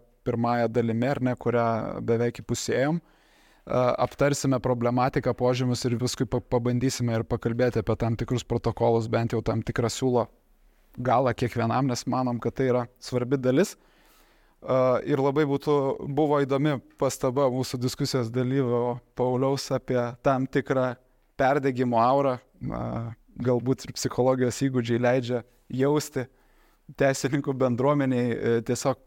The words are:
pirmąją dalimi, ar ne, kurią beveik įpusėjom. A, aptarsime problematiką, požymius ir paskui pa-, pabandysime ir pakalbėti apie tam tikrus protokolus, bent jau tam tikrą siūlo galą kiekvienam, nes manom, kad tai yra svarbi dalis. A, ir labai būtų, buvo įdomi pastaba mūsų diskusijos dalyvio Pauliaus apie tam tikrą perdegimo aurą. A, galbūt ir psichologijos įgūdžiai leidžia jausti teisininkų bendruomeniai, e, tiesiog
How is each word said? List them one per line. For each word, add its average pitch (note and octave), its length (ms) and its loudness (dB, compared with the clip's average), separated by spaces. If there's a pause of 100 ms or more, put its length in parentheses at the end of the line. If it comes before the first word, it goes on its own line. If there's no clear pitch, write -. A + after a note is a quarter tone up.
(260)
pirmąją A#2 460 0
dalimi, A#2 400 0
ar C3+ 100 -2
ne, B2+ 140 0
kurią A#2 320 0 (380)
beveik A#2 380 0
įpusėjom. B2+ 580 -2
A, - 800 -8 (240)
aptarsime C#3 580 0
problematiką, B2 720 0
požymius B2 500 0
ir A#2+ 140 0
paskui B2 300 -2
pa-, B2 100 0
pabandysime B2 800 0
ir A2+ 80 -4
pakalbėti A#2 560 0
apie A2 160 0
tam A2+ 160 0
tikrus A#2+ 320 -4
protokolus, A#2 640 0
bent A#2 240 0
jau A2 80 -2
tam A2+ 220 -2
tikrą A#2 260 -2
siūlo B2 360 0 (680)
galą B2 400 2
kiekvienam, A#2+ 560 0
nes A#2+ 160 -6
manom, B2+ 320 -2
kad A#2 160 -4
tai C3 160 0
yra B2 140 2 (180)
svarbi B2 380 -2
dalis. C3 340 2 (880)
A, B2+ 400 2
ir C#3 160 0
labai C#3 300 2
būtų, C#3+ 260 0 (400)
buvo D3 300 2
įdomi C#3 320 0 (240)
pastaba C3+ 500 0
mūsų B2+ 320 -4
diskusijos B2+ 480 -2
dalyvio B2 720 0 (180)
Pauliaus B2+ 560 0
apie B2+ 240 -2 (240)
tam C3 240 2
tikrą C3 460 0 (420)
perdegimo C3 640 2
aurą. B2+ 400 2 (320)
A, A#2 400 -6 (300)
galbūt B2 460 0
ir - 80 -12
psichologijos B2+ 720 0
įgūdžiai A#2+ 360 0
leidžia B2 420 0 (300)
jausti C#3 520 0 (720)
teisininkų C#3 580 0
bendruomeniai, B2+ 720 2
e, A#2 340 0
tiesiog B2+ 420 -2